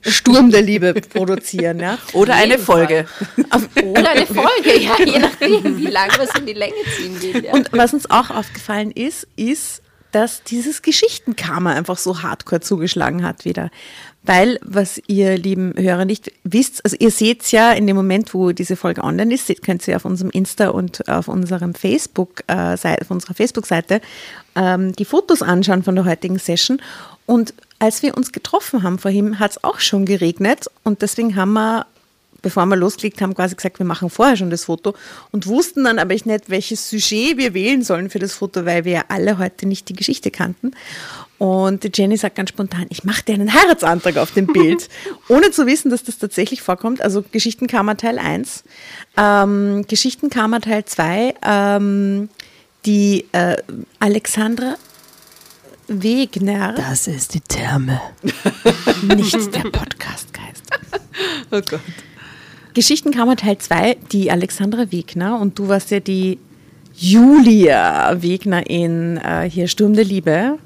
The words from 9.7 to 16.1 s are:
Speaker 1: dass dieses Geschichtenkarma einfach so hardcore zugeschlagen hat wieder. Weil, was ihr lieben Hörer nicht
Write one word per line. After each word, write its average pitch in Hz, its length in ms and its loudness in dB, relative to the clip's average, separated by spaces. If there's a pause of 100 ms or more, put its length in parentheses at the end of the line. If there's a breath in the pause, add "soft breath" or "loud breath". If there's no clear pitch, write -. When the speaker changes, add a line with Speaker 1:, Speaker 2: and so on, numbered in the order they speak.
Speaker 1:
dass 226 320 0
dieses 240 380 -6
Geschichtenkarma 208 920 -2
einfach 170 260 -4
so 180 240 -4
hardcore 170 380 -4
zugeschlagen 175 640 -2
hat 170 200 -8
wieder. 170 260 -6 (560 loud breath)
Weil, 196 360 4
was 196 440 -4
ihr 190 300 2
lieben 185 400 -2
Hörer 185 300 0
nicht - 260 -6 (120)